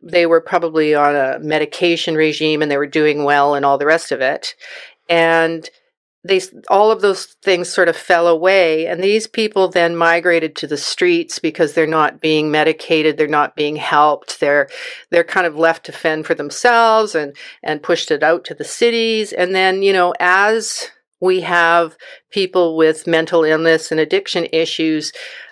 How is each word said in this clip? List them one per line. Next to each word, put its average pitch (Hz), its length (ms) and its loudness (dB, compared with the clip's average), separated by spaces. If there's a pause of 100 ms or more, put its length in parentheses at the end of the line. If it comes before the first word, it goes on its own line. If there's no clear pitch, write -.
they 170 240 0
were 165 160 4
probably 160 520 0
on 147 220 2
a 135 240 -2
medication 156 760 -2
regime 156 460 0
and 147 80 -2
they 139 80 0
were 143 80 -2
doing 151 380 0
well 143 320 2
and 143 100 -2
all 139 120 2
the 143 80 -2
rest 160 260 0
of 131 80 -4
it. 135 340 -4 (560)
And 165 600 2 (540)
they, 185 180 0 (280)
all 208 220 4
of 190 100 -2
those 196 420 -2
things 175 260 0
sort 175 180 2
of 165 80 0
fell 170 320 0
away. 165 600 2
And 180 160 -6
these 214 240 0
people 214 420 0
then 170 260 0
migrated 165 640 0
to 147 100 -10
the 147 100 -6
streets 170 640 -2
because 156 340 -2
they're 160 140 0
not 156 320 0
being 156 320 0
medicated. 156 640 0
They're 156 100 0
not 151 280 -2
being 151 200 -4
helped. 151 640 0
They're, 143 280 0 (420)
they're 170 140 2
kind 175 240 -2
of 151 80 -8
left 160 300 0
to 147 60 -16
fend 156 340 -4
for 170 80 0
themselves 220 800 0
and, 147 200 -6 (280)
and 156 180 -6
pushed 165 300 -2
it 147 120 -2
out 160 220 2
to 160 100 -14
the 147 80 -10
cities. 226 720 -2
And 180 200 -2
then, 190 300 0
you 196 100 2
know, 180 260 2
as 202 720 0 (320)
we 185 200 2
have 170 540 2 (360)
people 180 440 0
with 160 320 2
mental 160 360 0
illness 160 480 2
and 156 80 -2
addiction 175 520 -2
issues, 160 600 -2 (400)